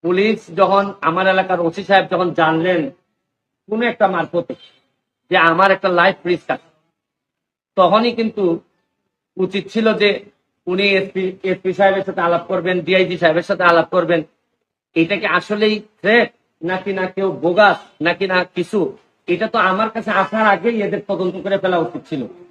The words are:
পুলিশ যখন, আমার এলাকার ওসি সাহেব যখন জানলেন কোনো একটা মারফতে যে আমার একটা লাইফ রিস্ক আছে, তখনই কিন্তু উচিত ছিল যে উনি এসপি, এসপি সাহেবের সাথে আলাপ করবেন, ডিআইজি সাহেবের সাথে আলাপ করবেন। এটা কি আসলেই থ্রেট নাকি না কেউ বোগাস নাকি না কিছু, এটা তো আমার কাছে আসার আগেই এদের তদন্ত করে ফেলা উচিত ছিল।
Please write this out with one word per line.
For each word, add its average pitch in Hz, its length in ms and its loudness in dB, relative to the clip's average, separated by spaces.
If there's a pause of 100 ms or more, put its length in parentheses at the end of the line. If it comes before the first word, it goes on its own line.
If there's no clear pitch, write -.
পুলিশ 202 380 0 (160)
যখন, 196 440 2
আমার 170 260 0
এলাকার 185 340 0
ওসি 170 240 -4
সাহেব 190 260 2
যখন 175 220 0
জানলেন 160 580 0 (800)
কোনো 226 160 -2
একটা 208 220 0
মারফতে 170 460 -4 (760)
যে 175 60 2
আমার 170 340 4
একটা 190 180 0
লাইফ 180 280 2 (100)
রিস্ক 170 240 -4
আছে, - 200 -6 (1040)
তখনই 208 360 4
কিন্তু 208 480 -2 (760)
উচিত 185 320 -4
ছিল 220 240 0
যে 202 320 0 (420)
উনি 180 160 -2
এসপি, 190 600 -2
এসপি 185 300 -4
সাহেবের 190 320 2
সাথে 185 160 -6
আলাপ 170 260 0
করবেন, 180 340 -2
ডিআইজি 185 380 0
সাহেবের 170 240 2
সাথে 180 200 -4
আলাপ 170 280 4
করবেন। 170 320 0 (720)
এটা 165 220 0
কি 165 100 -6
আসলেই 208 540 0
থ্রেট 220 520 0 (300)
নাকি 185 300 -4
না 185 140 -4
কেউ 190 260 -2
বোগাস 175 680 0
নাকি 175 240 -2
না 180 180 0
কিছু, 180 520 -4 (300)
এটা 175 200 0
তো 233 120 -2
আমার 196 320 2
কাছে 220 200 -6
আসার 202 360 0
আগেই 208 360 0
এদের 196 260 -2
তদন্ত 180 340 -2
করে 196 160 -2
ফেলা 185 200 0
উচিত 156 300 -4
ছিল। 131 180 -6 (240)